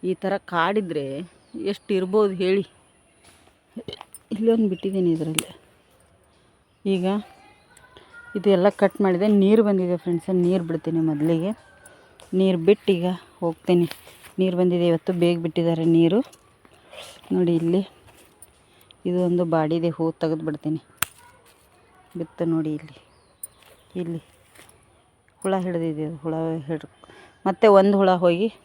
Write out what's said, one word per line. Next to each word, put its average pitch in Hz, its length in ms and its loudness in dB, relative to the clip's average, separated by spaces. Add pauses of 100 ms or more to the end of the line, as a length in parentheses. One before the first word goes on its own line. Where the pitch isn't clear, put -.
(100)
ಈ - 20 0 (100)
ಥರ 190 100 -2 (200)
ಕಾಡಿದ್ರೆ 170 520 -2 (680)
ಎಷ್ಟು - 260 -10
ಇರ್ಬೋದು 190 440 0
ಹೇಳಿ. 190 220 0 (1700)
ಇಲ್ಲೊಂದು 226 380 2
ಬಿಟ್ಟಿದ್ದೀನಿ 185 440 -2
ಇದರಲ್ಲಿ. 156 340 -6 (1400)
ಈಗ 185 120 -2 (1300)
ಇದೆಲ್ಲ 190 300 4 (120)
ಕಟ್ 196 240 2
ಮಾಡಿದೆ, 185 220 2 (160)
ನೀರು 214 260 4
ಬಂದಿದೆ 185 360 0
ಫ್ರೆಂಡ್ಸ್, 175 260 -4 (160)
ನೀರು 180 240 0
ಬಿಡ್ತೀನಿ 165 400 -2
ಮೊದಲಿಗೆ. 160 400 -2 (880)
ನೀರು 190 200 2 (100)
ಬಿಟ್ಟು 208 280 2
ಈಗ 175 120 -2 (340)
ಹೋಗ್ತೀನಿ. 170 440 2 (540)
ನೀರು 185 220 0
ಬಂದಿದೆ 175 300 2
ಇವತ್ತು, 165 200 -2 (100)
ಬೇಗ 175 220 2
ಬಿಟ್ಟಿದ್ದಾರೆ 165 400 -2 (140)
ನೀರು 165 200 4 (1160)
ನೋಡಿ. 180 260 2
ಇಲ್ಲಿ 170 220 0 (1300)
ಇದು 180 100 0 (100)
ಒಂದು 175 160 2 (100)
ಬಾಡಿದೆ, 165 440 0
ಹೂ 165 60 -2 (180)
ತೆಗೆದು 160 260 -2
ಬಿಡ್ತೀನಿ. 156 340 -4 (1400)
ಬಿತ್ತು 170 320 -8
ನೋಡಿ 156 280 0
ಇಲ್ಲಿ, 147 180 -18 (1040)
ಇಲ್ಲಿ 170 200 -6 (1200)
ಹುಳ 190 120 -2 (100)
ಹಿಡಿದಿದೆ. 165 440 -4
ಅದು 160 160 -12
ಹುಳ 160 100 -4 (320)
ಹಿಡ್-, 151 240 -8 (560)
ಮತ್ತೆ 196 200 0 (120)
ಒಂದು 196 220 6
ಹುಳ 190 100 4 (140)
ಹೋಗಿ 175 220 2 (180)